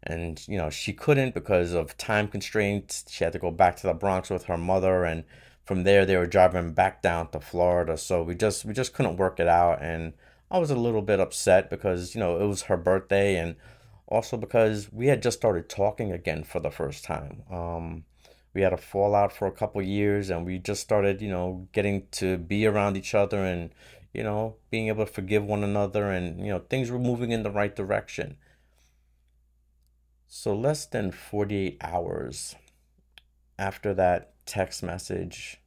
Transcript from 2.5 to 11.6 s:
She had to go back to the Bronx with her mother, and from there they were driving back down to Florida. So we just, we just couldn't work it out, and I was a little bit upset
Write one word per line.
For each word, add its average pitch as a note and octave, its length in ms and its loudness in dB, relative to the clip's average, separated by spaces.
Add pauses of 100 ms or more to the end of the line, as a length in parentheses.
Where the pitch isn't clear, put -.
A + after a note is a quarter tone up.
She - 160 -2
had E2 80 0
to E2+ 60 -6
go F2 120 -2
back F2 260 4
to - 100 -4
the F2 60 2
Bronx F#2 360 0
with F#2 160 -4
her F2 120 -2
mother, F#2 460 2
and E2 220 -2 (400)
from F#2 180 -2
there G2 220 6
they F#2+ 100 2
were F2 100 4
driving F2 480 4
back F#2 280 2
down E2+ 300 0
to D2 80 -6
Florida. F2 580 2
So F2 260 -2
we E2+ 100 -4
just, G2+ 300 0
we G#2+ 100 -8
just - 200 -4
couldn't G2 240 0
work F#2 220 0
it E2+ 80 4
out, E2+ 340 4
and E2 320 -6 (360)
I - 80 0
was D#3+ 140 0
a C3+ 40 2
little A#2 260 0
bit G2+ 180 2
upset F#2+ 500 4